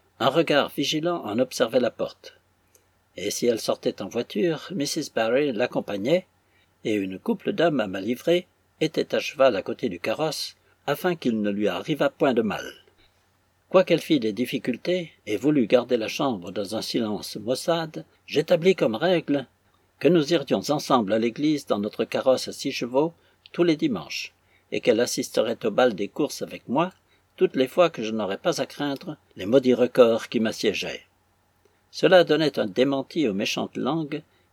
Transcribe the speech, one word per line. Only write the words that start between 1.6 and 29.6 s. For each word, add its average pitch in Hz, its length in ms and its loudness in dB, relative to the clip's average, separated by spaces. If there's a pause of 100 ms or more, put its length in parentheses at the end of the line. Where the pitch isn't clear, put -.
la 117 100 2
porte. - 480 -10 (800)
Et 95 140 -6
si - 160 -2
elle 113 140 2
sortait - 420 -4
en 98 60 -8
voiture, 151 680 -4
Mrs. 143 400 -6
Barry 123 380 0
l'accompagnait, 123 720 -2 (580)
et 110 100 0
une 95 240 -4
couple 196 340 -4
d'hommes 147 280 0
à 107 60 -2
ma 95 140 -8
livrée 123 460 0 (340)
était - 340 -2
à 117 60 0
cheval 127 360 2
à 92 60 -2
côté 120 260 -6
du 90 120 -8
carrosse, 143 560 -4 (300)
afin 170 280 0
qu'il 117 260 -2
ne 104 100 0
lui 101 180 0
arrivât 139 420 -2
point 139 240 0
de 113 80 4
mal. - 440 -8 (840)
Quoiqu'elle 175 320 4
fît 156 200 2
des 110 120 -2
difficultés 135 760 -4 (160)
et 104 100 -2
voulût 127 300 4
garder 123 300 4
la 110 120 -4
chambre 98 440 -4
dans 101 240 -6
un 107 60 -4
silence 107 540 -4
maussade, 160 680 -4 (220)
j'établis 170 500 2
comme 131 180 0
règle 143 520 0 (520)
que 139 100 2
nous 156 240 4
irions 139 380 0
ensemble 127 420 2
à 113 60 2
l'église 143 480 -2
dans 107 120 0
notre 104 260 -4
carrosse 123 440 0
à 98 40 -10
six - 180 -6
chevaux 131 420 0 (400)
tous 175 120 2
les 160 120 4
dimanches, - 580 -4 (360)
et 110 100 -4
qu'elle 117 200 4
assisterait 120 640 -2
au 113 60 -2
bal 120 240 2
des 101 140 -6
courses - 340 -4
avec 98 260 -12
moi 156 240 0 (440)
toutes 180 200 2
les 131 100 4
fois 170 240 2
que 131 120 -8
je 110 100 -4
n'aurais 101 260 -4
pas 165 220 -2
à 135 60 -4
craindre 143 500 -8 (200)
les 95 100 -10
maudits 127 280 4